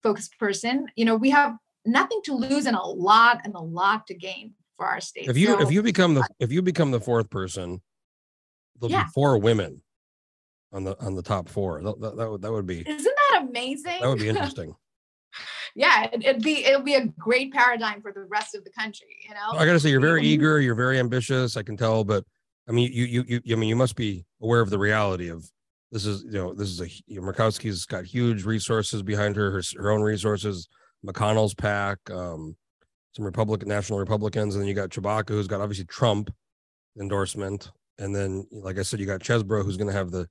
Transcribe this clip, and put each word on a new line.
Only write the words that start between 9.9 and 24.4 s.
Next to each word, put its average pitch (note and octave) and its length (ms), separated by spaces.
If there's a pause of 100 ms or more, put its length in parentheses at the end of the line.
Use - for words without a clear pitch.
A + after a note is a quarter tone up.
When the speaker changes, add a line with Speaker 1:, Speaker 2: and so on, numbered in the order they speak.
Speaker 2:
on F#2+ 120
the, F#2+ 180
on F#2+ 120
the F#2 80
top F#2 260
four. F2+ 340
That, G#2 180
that, G#2+ 160
that A2+ 140
would, G2+ 120
that G#2+ 100
would G#2 140
be F2 200
Speaker 1:
Isn't D4+ 300 (140)
that F4 180
amazing? C4+ 520
Speaker 2:
That B2 80
would C3 100
be G#2+ 100
interesting. F2+ 520
Speaker 1:
<laughs> - 40 (920)
Yeah, A#3+ 280
it, A3+ 200
it'd C4+ 200
be, D4+ 200
it'll C4+ 180
be C#4+ 120
a B3 140 (100)
great B3+ 340
paradigm A3+ 480
for G#3 120
the G3 100
rest G#3 320
of G3 80
the G3 80
country, A3 380 (200)
you G#3+ 60
know? F#3 240
Speaker 2:
I D#3+ 80
gotta E3+ 140
say, D3+ 100
you're C3+ 80
very D#3 220
Speaker 1:
Mm-hmm. D3 100
Speaker 2:
eager, D3+ 300
you're B2 160
very B2+ 240
ambitious, B2+ 560
I G#2+ 80
can G#2 120
tell, A2 280
but, G2 200 (440)
I - 20
mean, B2 220
you, A#2+ 120
you, A#2+ 400
you, A2+ 120
I - 20
mean, A2 100
you A2 60
must B2 220
be G2+ 280 (160)